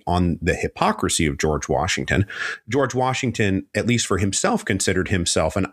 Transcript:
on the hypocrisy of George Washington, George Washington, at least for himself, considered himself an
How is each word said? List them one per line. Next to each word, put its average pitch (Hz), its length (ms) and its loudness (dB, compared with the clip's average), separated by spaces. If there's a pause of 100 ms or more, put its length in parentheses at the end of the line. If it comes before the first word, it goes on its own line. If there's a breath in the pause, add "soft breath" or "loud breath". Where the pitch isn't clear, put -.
on 87 360 2
the 87 120 2
hypocrisy 90 720 0
of 69 120 -2
George 76 300 0
Washington, 73 580 0 (420 loud breath)
George 127 260 0
Washington, 120 800 0
at 104 120 0
least 117 200 2
for 95 120 2
himself, 139 460 0
considered 92 440 0
himself 87 480 0
an 95 160 0